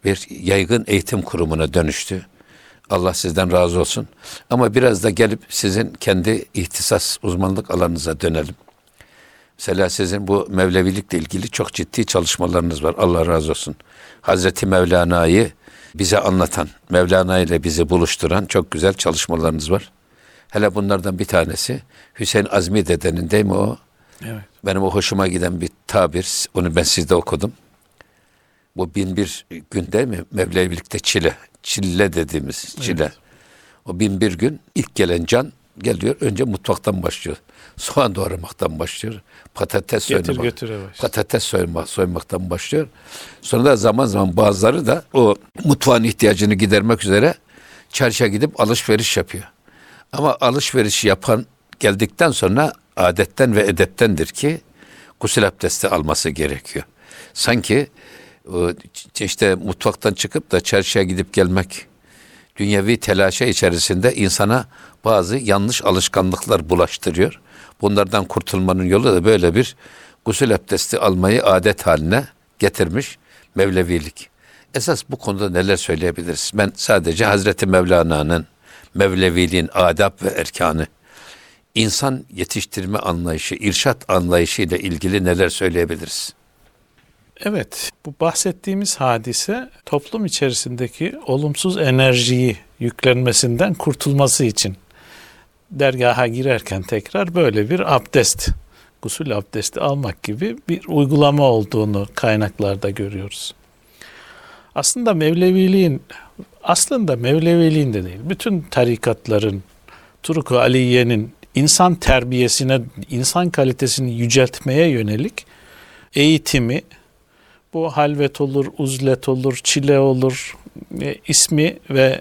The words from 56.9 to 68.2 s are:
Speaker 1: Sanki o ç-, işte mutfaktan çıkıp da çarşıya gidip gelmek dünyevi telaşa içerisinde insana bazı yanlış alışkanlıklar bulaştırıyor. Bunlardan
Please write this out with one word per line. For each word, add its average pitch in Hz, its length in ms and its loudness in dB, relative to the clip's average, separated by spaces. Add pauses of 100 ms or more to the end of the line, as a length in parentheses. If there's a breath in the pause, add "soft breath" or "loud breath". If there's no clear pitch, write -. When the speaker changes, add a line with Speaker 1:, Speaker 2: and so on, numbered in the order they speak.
Speaker 1:
Sanki 123 520 0 (600 loud breath)
o 90 40 -12 (160)
ç-, - 560 -10
işte 95 300 2
mutfaktan 95 580 -2
çıkıp - 400 -6
da 92 80 4
çarşıya 98 440 0
gidip 90 280 -4
gelmek 92 540 0 (680 soft breath)
dünyevi 104 440 0
telaşa 95 440 2
içerisinde 95 680 2
insana 107 520 0 (380 loud breath)
bazı 107 320 2
yanlış 104 480 0
alışkanlıklar 92 840 0
bulaştırıyor. 87 720 0 (400 loud breath)
Bunlardan 101 440 0